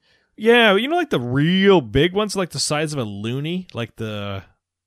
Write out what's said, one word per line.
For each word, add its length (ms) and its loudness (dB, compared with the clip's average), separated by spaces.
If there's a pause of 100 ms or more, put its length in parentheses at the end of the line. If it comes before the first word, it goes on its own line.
(380)
Yeah, 380 4
you 120 0
know, 80 -2
like, 160 -2
the 80 0
real 640 4
big 320 0
ones, 240 -4
like, 140 -4
the 80 -10
size 340 -4
of 60 -6
a 40 -4
loony, 680 -6
like 240 -10
the, 460 -8 (440)